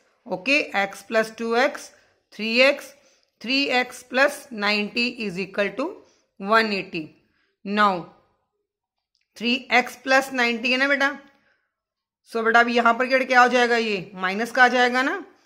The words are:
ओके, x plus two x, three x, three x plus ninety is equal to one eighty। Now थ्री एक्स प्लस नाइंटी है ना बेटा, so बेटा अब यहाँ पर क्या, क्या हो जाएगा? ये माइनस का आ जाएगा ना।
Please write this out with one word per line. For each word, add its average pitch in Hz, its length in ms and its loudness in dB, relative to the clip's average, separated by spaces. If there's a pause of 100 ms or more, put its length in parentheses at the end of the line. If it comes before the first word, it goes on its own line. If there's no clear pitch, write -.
(260)
ओके, 277 460 -2
x 196 360 -4
plus 220 300 0
two 226 180 -4
x, 277 360 -2 (400)
three 226 300 -2
x, 277 320 0 (460)
three 269 300 -2
x 247 400 -2
plus 277 420 0
ninety 208 560 -2 (180)
is 185 140 -6
equal 196 380 -4
to 262 80 -4 (540)
one 214 340 2
eighty। 175 320 -8 (600)
Now 202 400 0 (1300)
थ्री 240 160 -2 (200)
एक्स 240 300 2
प्लस 262 300 2
नाइंटी 240 380 -2
है 254 60 0
ना 269 100 0
बेटा, 269 200 0 (1200)
so 226 140 -4
बेटा 226 140 6
अब 240 100 4
यहाँ 233 240 4
पर 247 140 -2
क्या, 262 120 2
क्या 254 220 4
हो 247 60 6
जाएगा? 240 300 2
ये 214 380 -4
माइनस 190 360 -4
का 262 120 4
आ 247 120 10
जाएगा 247 260 2
ना। 320 220 -4 (220)